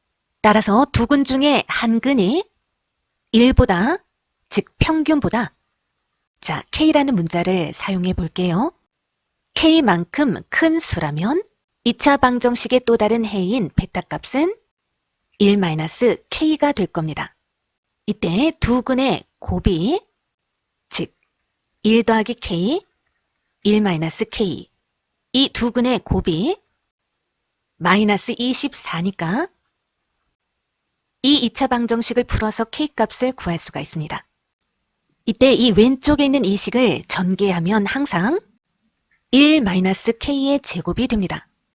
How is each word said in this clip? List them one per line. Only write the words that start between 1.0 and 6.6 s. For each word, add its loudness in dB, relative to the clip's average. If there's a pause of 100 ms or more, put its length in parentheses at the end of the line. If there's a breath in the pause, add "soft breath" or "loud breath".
근 2
중에 2
한 0
근이 0 (880)
일보다, 2 (520)
즉 -2 (120)
평균보다, 0 (880)
자, -6